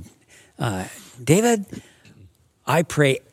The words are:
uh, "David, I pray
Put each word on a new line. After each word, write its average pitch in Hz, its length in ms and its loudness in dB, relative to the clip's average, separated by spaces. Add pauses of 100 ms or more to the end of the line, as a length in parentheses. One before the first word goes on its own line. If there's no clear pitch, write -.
(580)
uh, 95 280 -4 (360)
"David, 202 440 2 (1000)
I 160 180 0
pray 139 360 0 (140)